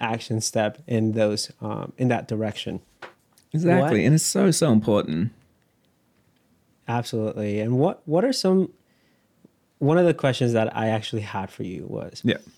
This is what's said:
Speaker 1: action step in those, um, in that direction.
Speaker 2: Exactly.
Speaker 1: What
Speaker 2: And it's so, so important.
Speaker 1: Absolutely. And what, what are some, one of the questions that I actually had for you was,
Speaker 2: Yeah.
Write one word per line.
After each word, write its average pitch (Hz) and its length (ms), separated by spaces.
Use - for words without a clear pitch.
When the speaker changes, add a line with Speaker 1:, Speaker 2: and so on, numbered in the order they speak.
Speaker 1:
action 110 400
step - 460
in 110 260
those, 107 380
um, 107 360
in 127 120
that 117 180
direction. 107 540
Speaker 2:
Exactly. 165 460
Speaker 1:
What 82 60
Speaker 2:
And 147 100
it's 160 80
so, 190 280
so 160 200
important. 104 600
Speaker 1:
Absolutely. 107 720
And 117 200
what, 170 280
what 160 180
are 269 80
some, 190 380
one 147 180
of 180 80
the 165 80
questions 123 400
that 110 220
I 113 140
actually 110 320
had 98 300
for - 120
you 90 240
was, - 360
Speaker 2:
Yeah. 120 140